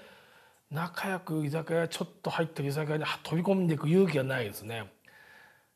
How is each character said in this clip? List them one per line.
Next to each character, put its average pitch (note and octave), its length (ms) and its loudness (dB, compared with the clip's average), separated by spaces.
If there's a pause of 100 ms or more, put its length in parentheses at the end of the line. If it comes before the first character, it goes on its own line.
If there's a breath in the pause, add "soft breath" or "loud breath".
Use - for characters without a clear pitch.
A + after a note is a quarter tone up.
(680 loud breath)
仲 E3+ 380 -4
良 F#3 140 -2
く D#3+ 240 -2
居 C#3+ 40 -2
酒 D#3+ 240 -4
屋、 E3+ 140 2
ち - 140 -6
ょ F3+ 40 -4
っ - 40 -10 (120)
と - 80 -4
入 E3 140 0
っ D#3 60 -2
て - 120 -6
る C#3 60 0
居 C#3 60 -2
酒 D3+ 180 -2
屋 D3+ 60 2
に D3+ 80 -2 (180)
飛 D#3 140 -2
び F3+ 60 2
込 F#3+ 180 4
ん F3+ 60 2
で D#3+ 80 2
い - 20 0
く D3 100 -2
勇 F3+ 240 6
気 C#3+ 60 2
が C3 80 2
な C3 160 0
い - 20 -2
で G2+ 80 -4
す - 120 -12
ね。 G#2+ 280 -8 (840 soft breath)